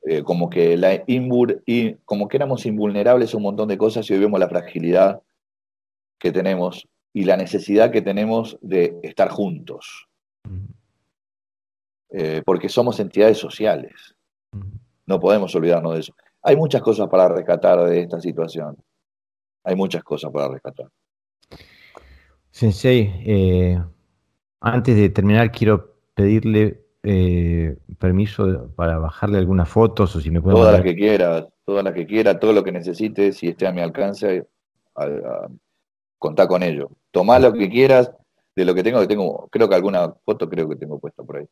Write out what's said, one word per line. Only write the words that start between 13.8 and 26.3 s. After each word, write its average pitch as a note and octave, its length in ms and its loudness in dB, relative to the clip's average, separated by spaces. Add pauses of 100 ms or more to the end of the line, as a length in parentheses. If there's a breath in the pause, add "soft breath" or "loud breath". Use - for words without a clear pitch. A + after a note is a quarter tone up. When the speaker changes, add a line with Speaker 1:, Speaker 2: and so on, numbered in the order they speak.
Speaker 2:
Ujú. G2 140 -14 (380)
Speaker 1:
No F#2+ 140 -2
podemos F#2+ 340 2
olvidarnos E2 420 0
de D#2+ 40 -4
eso. - 160 -14 (280)
Hay D3 120 4
muchas D3 260 0
cosas G#2 280 0
para F#2 180 4
rescatar F2 560 2
de F2 160 2
esta E2+ 220 -6
situación. E2 560 -8 (880)
Hay F#2 120 -2
muchas F#2 280 -4
cosas D2+ 280 -8
para C#2+ 160 -4
rescatar. C2+ 400 -14 (1600 soft breath)
Speaker 2:
Sensei, A2 760 0
eh, F2+ 560 2 (760)
antes A#2+ 360 0
de G#2 140 6
terminar G#2 420 2
quiero G#2 440 0 (180)
pedirle, G#2+ 680 2 (220)